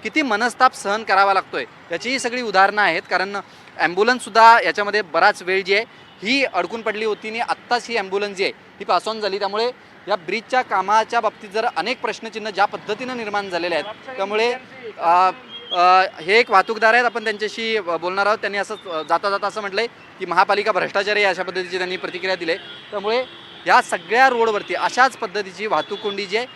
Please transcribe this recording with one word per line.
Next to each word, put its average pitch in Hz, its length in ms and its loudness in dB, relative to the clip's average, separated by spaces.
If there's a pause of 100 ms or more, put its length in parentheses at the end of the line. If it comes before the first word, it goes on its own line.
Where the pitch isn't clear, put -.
किती 254 180 -2
मनस्ताप 240 540 2
सहन 208 280 -4
करावा 196 300 4
लागतोय, 175 320 -2 (260)
याची 170 180 -6
ही 262 100 -2
सगळी 247 220 -4
उदाहरणं 202 400 4
आहेत. 180 280 2
कारण 196 280 -2 (400)
ॲम्ब्युलन्ससुद्धा 226 880 6
याच्यामध्ये 202 360 0
बराच 196 400 2
वेळ 185 200 0
जी 190 140 0
आहे, 226 100 0 (380)
ही 262 200 2
अडकून 202 380 -2
पडली 214 240 -4
होती 220 240 -4
आणि 220 100 -8
आत्ताच - 480 -4
ही 233 100 -4
ॲम्ब्युलन्स 202 400 -4
जी 190 60 0
आहे, 135 100 -2 (260)
ही 202 60 -12
पास 220 220 2
ऑन 220 140 -6
झाली. 196 180 -4
त्यामुळे 208 320 -2 (360)
या 196 80 0
ब्रिजच्या 214 460 -2
कामाच्या 220 580 0
बाबतीत 214 300 -4
जर 220 160 -2 (100)
अनेक 208 260 -4
प्रश्नचिन्ह 220 480 -6
ज्या 190 160 2
पद्धतीनं 214 520 -6
निर्माण 208 320 -6
झालेले 175 260 -2
आहेत, 147 100 -2 (320)
त्यामुळे, 214 360 0 (440)
अ, 180 340 4 (400)
अ, 180 300 6 (200)
हे 190 180 4
एक 240 120 2
वाहतूकदार 214 420 4
आहेत, 247 120 4
आपण 220 180 -2
त्यांच्याशी, 214 540 -4
अ, 214 40 -2
बोलणार 175 440 -2
आहोत. 214 120 2
त्यांनी 202 200 -6
असं, 202 180 -6 (160)
अ, 156 180 -4
जाता 185 200 0
जाता 202 180 -2
असं 214 140 -6
म्हटलंय 202 260 -4
की - 380 -14
महापालिका 190 460 2
भ्रष्टाचारी 196 520 0
आहे, 190 100 2
अशा 180 100 -4
पद्धतीची 180 340 -6
त्यांनी 185 200 -4
प्रतिक्रिया 180 380 -4
दिली 170 160 -4
आहे. - 400 -10
त्यामुळे 214 320 -2 (440)
या 220 140 6
सगळ्या 220 480 2
रोडवरती 220 440 -2
अशाच 233 440 2
पद्धतीची 196 500 -8
वाहतूक 190 320 -2
कोंडी 202 260 -6
जी 196 120 -4
आहे 240 80 -2 (100)